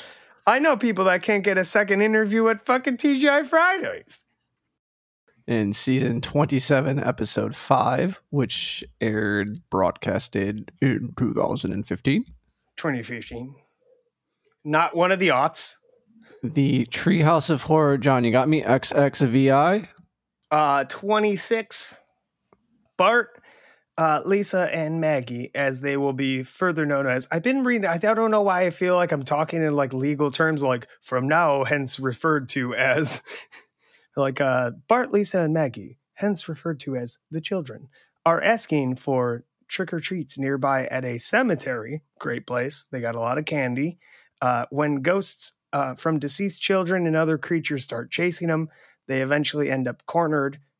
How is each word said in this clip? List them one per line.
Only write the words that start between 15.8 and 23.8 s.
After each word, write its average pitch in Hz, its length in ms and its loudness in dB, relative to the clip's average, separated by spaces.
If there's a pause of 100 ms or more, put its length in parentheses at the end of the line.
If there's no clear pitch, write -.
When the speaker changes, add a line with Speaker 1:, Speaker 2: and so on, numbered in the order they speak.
Speaker 2:
The 135 440 2
Treehouse 165 640 2
of 147 140 0
Horror. 156 340 4
John, 127 280 2
you 117 80 2
got 127 160 4
me? 156 160 2
X 131 260 2
X 139 300 2
V 135 320 4
I? 147 360 2 (640)
Speaker 1:
Uh, 143 380 2
twenty-six. 214 1080 -2 (1000)
Bart, 220 460 2 (560)